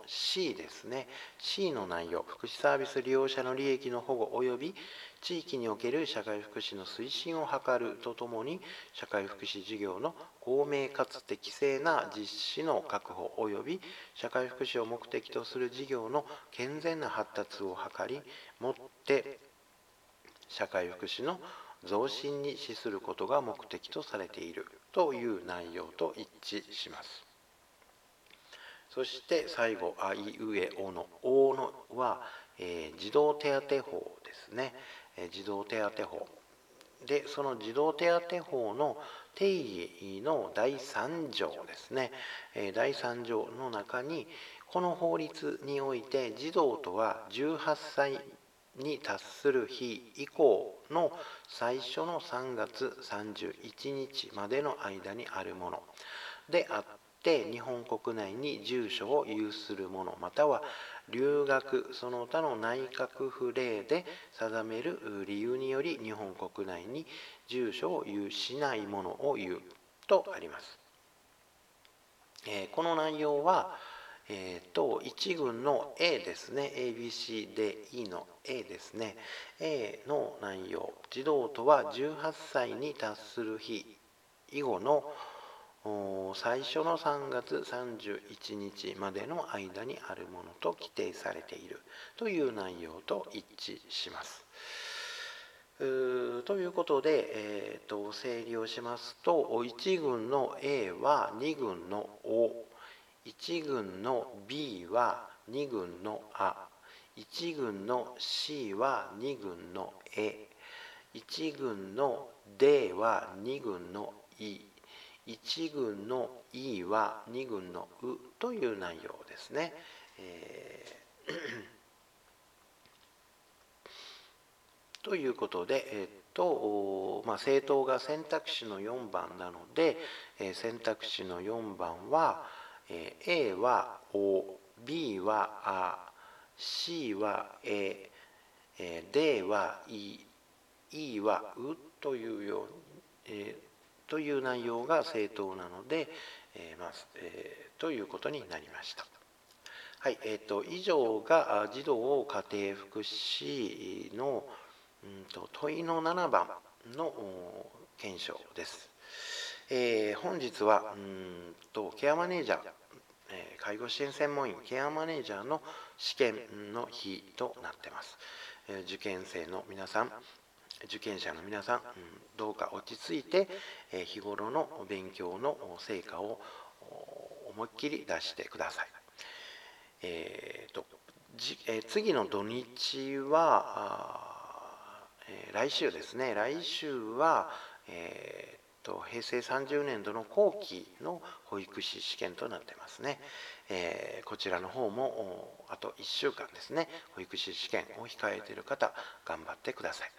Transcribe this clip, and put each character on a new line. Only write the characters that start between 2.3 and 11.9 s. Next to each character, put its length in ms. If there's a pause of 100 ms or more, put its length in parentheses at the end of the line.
祉 120
サ 140
ー 40
ビ 80
ス 160
利 100
用 180
者 140
の 120
利 140
益 200
の 120
保 140
護 180
お 100
よ 140
び 180 (460)
地 180
域 180
に 120
お 80
け 140
る 140
社 180
会 180
福 180
祉 160
の 100
推 240
進 300
を 80
図 320
る 240
と 100
と 140
も 160
に、 160 (340)
社 140
会 200
福 180
祉 200
事 120
業 240
の 120 (280)
公 240
明 240
か 160
つ 180
適 280
正 280
な 340